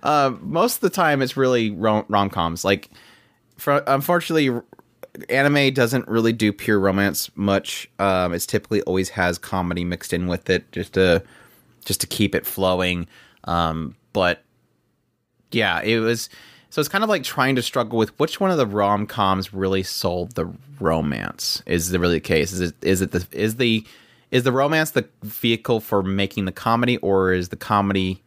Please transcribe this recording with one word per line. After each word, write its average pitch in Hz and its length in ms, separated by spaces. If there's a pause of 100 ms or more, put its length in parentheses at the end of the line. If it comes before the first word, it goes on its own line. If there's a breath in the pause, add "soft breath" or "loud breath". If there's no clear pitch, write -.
Uh, 143 360
most 190 360
of - 60
the 180 80
time, 156 300
it's 131 160
really 123 360
rom-, 107 360
rom-coms. 98 560
Like, 98 260 (680 soft breath)
fr-, 143 320
unfortunately, 143 720 (680)
anime 139 460
doesn't 127 340
really 113 240
do 110 200
pure 104 260
romance 98 580
much. 98 640
Um, 92 340
it's 87 140
typically 107 360
always 92 280
has 90 260
comedy 87 480
mixed 87 280
in 90 160
with 90 200
it 92 240
just - 220
to, 90 280 (640 soft breath)
just - 180
to - 40
keep - 280
it - 120
flowing. 90 640 (360 soft breath)
Um, 80 520 (160)
but 87 300 (1080)
yeah, 98 320
it 113 180
was, 113 280 (420 loud breath)
so - 100
it's 143 80
kind 202 160
of 214 60
like 185 120
trying 131 340
to 123 60
struggle 117 360
with 110 200
which 156 220
one 190 100
of 175 80
the 127 80
rom-coms 101 880
really 95 280
sold 90 500
the 87 200 (280)
romance 73 840
is 87 240
the 90 80
really 87 180
the 76 40
case. 82 320
Is 90 80
it, 87 220
is 92 180
it 95 120
the, 90 200
is 110 240
the, 113 300 (440 loud breath)
is 127 140
the 127 80
romance 151 380
the 117 180 (140)
vehicle 113 580
for 101 220
making 98 420
the 92 80
comedy, 120 460
or 95 340
is 90 160
the - 80
comedy 98 720